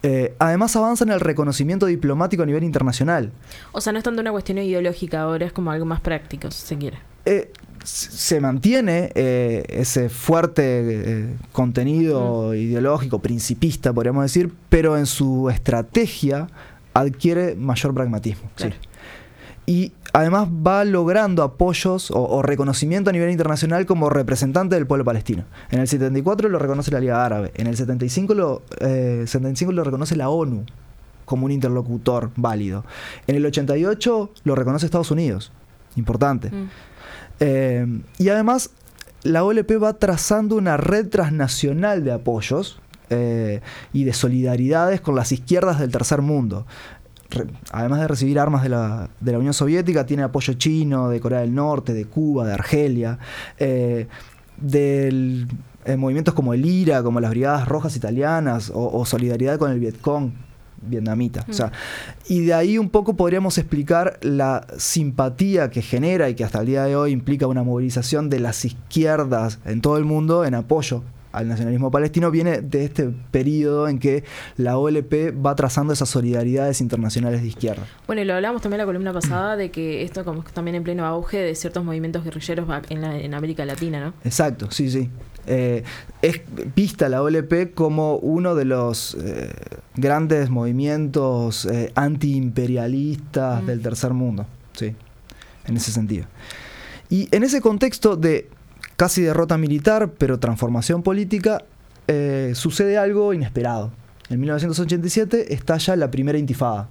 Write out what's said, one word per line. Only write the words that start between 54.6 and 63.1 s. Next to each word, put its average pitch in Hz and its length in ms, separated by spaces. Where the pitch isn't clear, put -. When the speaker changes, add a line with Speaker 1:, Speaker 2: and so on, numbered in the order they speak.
Speaker 1:
eh, 131 120
movimientos 143 380
como 131 200
el 127 100
ira, 165 380
como 120 180
las 113 100
Brigadas 131 360
Rojas 156 300
Italianas, 123 760
o, 117 240
o 120 80
solidaridad 120 540
con 143 140
el 120 80
Vietcong 131 500
vietnamita. 113 680
Speaker 2:
Mm. - 20
Speaker 1:
O 214 40
sea, 117 180
y 175 160
de 170 100
ahí 185 240
un 208 120
poco 208 260